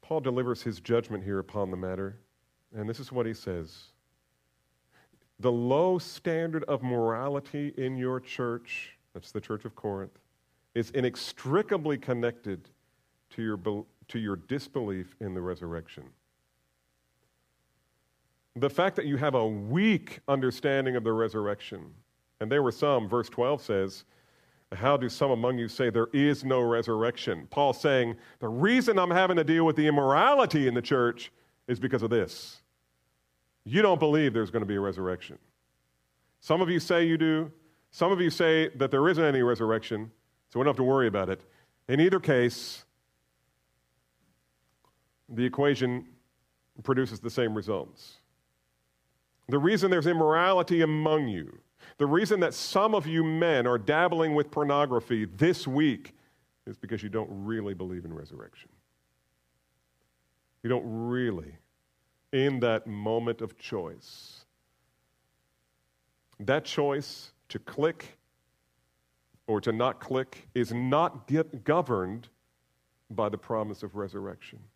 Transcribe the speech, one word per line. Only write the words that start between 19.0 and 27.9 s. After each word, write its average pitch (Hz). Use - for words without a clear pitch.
you 143
have 139
a 113
weak 127
understanding 135
of 120
the 113
resurrection, 104
and 107
there 143
were 123
some, 131
verse 117
twelve 127
says, 98
"How 127
do 127
some 139
among 123
you 117
say 123
there 113
is 143
no 131
resurrection?" 117
Paul 143
saying, 123